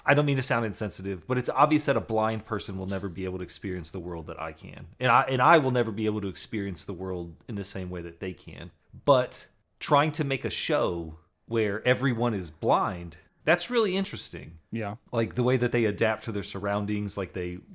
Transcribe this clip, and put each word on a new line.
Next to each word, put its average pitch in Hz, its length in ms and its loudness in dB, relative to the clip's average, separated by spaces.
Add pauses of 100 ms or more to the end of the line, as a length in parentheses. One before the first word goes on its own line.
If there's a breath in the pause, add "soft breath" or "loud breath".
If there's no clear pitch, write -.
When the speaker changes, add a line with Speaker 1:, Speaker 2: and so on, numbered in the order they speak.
Speaker 1:
I 139 100 6
don't 147 100 4
mean 139 120 2
to 131 40 0
sound 120 240 2
insensitive, 98 640 -6
but 127 100 2
it's 123 120 0
obvious 147 360 4
that 131 120 4
a 107 40 0
blind 110 440 0
person 101 320 -6
will 92 100 -4
never 98 200 -4
be 92 180 -6
able 92 120 -4
to 90 60 -6
experience 90 480 -8
the 95 80 -6
world 85 280 -8
that 80 140 -10
I 80 120 -8
can. 92 340 -16 (120)
And 123 120 4
I, 127 180 8
and 127 120 2
I 160 180 8
will 131 120 2
never 117 200 2
be 107 160 -2
able 107 140 0
to 98 60 -2
experience 98 580 -6
the 101 80 -6
world 87 420 -6 (120)
in 110 80 -6
the 101 80 -4
same 92 260 -6
way 90 120 -6
that 85 180 -12
they 92 140 -6
can. 85 380 -14 (340)
But 127 420 4 (320)
trying 147 340 4
to 156 100 0
make 135 220 -2
a 104 40 0
show 87 640 -2 (300)
where 110 420 0
everyone 120 460 2
is 90 160 -4
blind, 107 640 0 (280)
that's - 260 2
really 220 260 2
interesting. 101 600 -6 (140)
Speaker 2:
Yeah. 107 240 -4 (160)
Speaker 1:
Like, 117 240 0
the 123 80 2
way 127 140 4
that 117 140 2
they 120 140 4
adapt 107 400 2
to 117 60 -6
their 101 120 -2
surroundings, 101 760 -2
like, 95 160 -6
they 90 260 -6 (160)